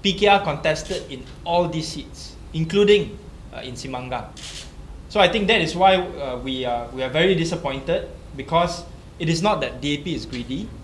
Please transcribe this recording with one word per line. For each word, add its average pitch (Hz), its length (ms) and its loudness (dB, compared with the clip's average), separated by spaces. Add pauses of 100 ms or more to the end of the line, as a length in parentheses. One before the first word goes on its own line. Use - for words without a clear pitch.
P 196 160 2
K 202 80 4
R 196 160 8
contested 156 640 -2
in 127 160 -12 (220)
all 175 240 2
these 160 180 -4
seats, - 480 -12 (200)
including, 190 600 4 (400)
uh, 120 80 -10
in 123 160 -10
Simanggang. 127 480 -6 (800)
So 208 160 2
I 180 80 8
think 202 160 2
that 214 160 4
is 170 160 -2
why, 190 160 8
uh, 139 480 -2
we 127 240 -4
are, 120 240 -4
we 131 160 -4
are - 20 -4
very 165 300 4
disappointed, 160 720 -2 (240)
because 165 480 0 (400)
it 160 80 0
is 165 160 2
not 180 160 2
that 127 160 -6
D 143 160 -2
A 147 80 -4
P 160 160 -4
is 113 80 -8
greedy 123 400 -6 (180)